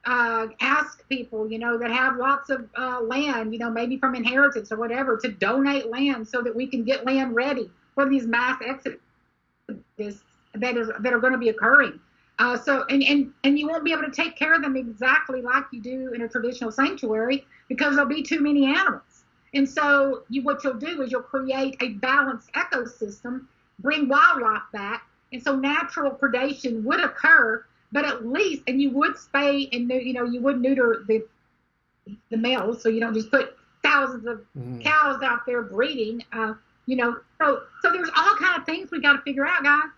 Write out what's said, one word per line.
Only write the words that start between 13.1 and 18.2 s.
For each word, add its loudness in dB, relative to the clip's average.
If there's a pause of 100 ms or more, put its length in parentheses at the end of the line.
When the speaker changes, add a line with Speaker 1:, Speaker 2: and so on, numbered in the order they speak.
Speaker 1:
and 6
you -2
won't -2
be 0
able -2
to -4
take -4
care 2
of 2
them -2
exactly -2
like -2
you -14
do -8
in -6
a -6
traditional -4
sanctuary -2 (220)
because 0
there'll 4
be -2